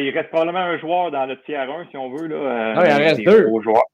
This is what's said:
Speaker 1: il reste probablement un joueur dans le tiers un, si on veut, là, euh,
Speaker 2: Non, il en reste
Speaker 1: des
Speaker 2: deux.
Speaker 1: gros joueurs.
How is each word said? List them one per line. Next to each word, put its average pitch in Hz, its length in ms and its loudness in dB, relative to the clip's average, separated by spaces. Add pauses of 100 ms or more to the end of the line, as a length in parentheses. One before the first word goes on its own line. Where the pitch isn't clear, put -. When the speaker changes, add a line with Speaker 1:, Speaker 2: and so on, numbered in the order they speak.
Speaker 1:
il 139 100 -2
reste 151 200 -4
probablement 165 340 0
un 170 160 -4
joueur 170 320 -2
dans 135 140 -2
le 131 180 -10
tiers 135 260 -8
un, 160 180 -12
si - 80 -18
on 131 140 -10
veut, 156 160 -10
là, 156 100 -8
euh, 120 380 -4
Speaker 2:
Non, 175 100 2
il 156 80 4
en 143 40 4
reste 151 220 2
Speaker 1:
des - 60 -8
Speaker 2:
deux. 208 200 6
Speaker 1:
gros 110 180 0
joueurs. 110 320 4